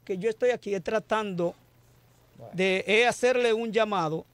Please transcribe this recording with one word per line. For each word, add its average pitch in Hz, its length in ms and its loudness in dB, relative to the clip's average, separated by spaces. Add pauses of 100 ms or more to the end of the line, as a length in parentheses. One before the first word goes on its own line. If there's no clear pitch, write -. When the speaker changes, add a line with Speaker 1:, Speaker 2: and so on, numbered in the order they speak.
Speaker 1:
que 185 140 -6
yo 208 100 -2
estoy 247 220 0
aquí 208 240 -4
es 190 80 -2
tratando 208 720 -2 (840)
Speaker 2:
Bueno. 117 180 -18
Speaker 1:
de, 185 320 0
es 214 220 4
hacerle 247 440 2
un 226 200 -2
llamado 185 600 0